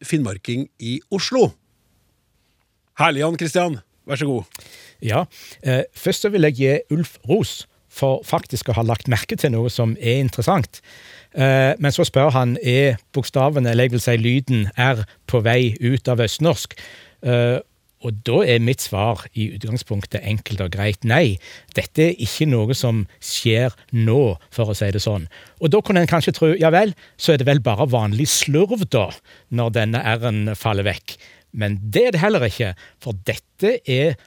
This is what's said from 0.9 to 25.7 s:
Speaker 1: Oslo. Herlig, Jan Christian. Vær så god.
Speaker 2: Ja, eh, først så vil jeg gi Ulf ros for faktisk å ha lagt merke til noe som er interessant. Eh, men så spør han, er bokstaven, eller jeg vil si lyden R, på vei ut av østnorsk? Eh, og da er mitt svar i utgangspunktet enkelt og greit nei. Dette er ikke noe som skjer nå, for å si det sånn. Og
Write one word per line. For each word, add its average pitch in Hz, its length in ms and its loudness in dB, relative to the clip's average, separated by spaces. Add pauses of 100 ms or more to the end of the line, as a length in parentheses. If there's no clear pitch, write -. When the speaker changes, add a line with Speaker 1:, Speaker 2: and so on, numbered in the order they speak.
Speaker 1:
Oslo. 196 380 0 (1500)
Herlig, 147 280 2
Jan 160 160 -2
Christian. 170 360 0 (300)
Vær 139 140 -6
så 147 80 -2
god. 120 320 -6 (380)
Speaker 2:
Ja, 117 260 0 (340)
eh, 131 320 0
først - 320 -4
så 208 80 0
vil 180 160 4
jeg 131 140 0
gi 135 100 4 (180)
Ulf 156 280 -4 (100)
ros 185 300 0 (300)
for 131 360 0
faktisk - 480 -4
å 110 80 -2
ha 117 80 2
lagt 117 240 -2
merke - 240 -2
til 143 160 0
noe 117 200 0
som 113 280 -2
er 120 240 0
interessant. 131 560 0 (500)
Eh, 135 460 4
men 143 160 0
så - 160 2
spør 139 240 4
han, 123 280 2
er 131 420 2 (100)
bokstaven, 135 560 0
eller 120 220 4
jeg 123 80 -2
vil 113 100 -4
si 123 120 4
lyden 120 500 0 (100)
R, 123 240 2 (200)
på 120 200 0
vei 117 360 2
ut 123 280 -2
av 120 160 0
østnorsk? - 560 -2 (400)
Eh, 123 400 0 (420)
og 113 240 -6
da 120 140 2 (100)
er 117 160 4
mitt 123 160 0
svar 104 460 -2 (100)
i 110 160 -4
utgangspunktet 107 720 -6
enkelt 107 400 -4
og 85 80 -6
greit 101 320 -2
nei. 117 320 2 (400)
Dette - 300 0
er 175 160 -2
ikke 156 260 -2
noe 120 280 0
som 113 260 -2 (180)
skjer 117 540 0 (180)
nå, 113 440 2 (160)
for 107 200 -2
å 98 40 -4
si 104 180 -2
det 104 100 -2
sånn. 98 220 -2 (340)
Og 160 140 0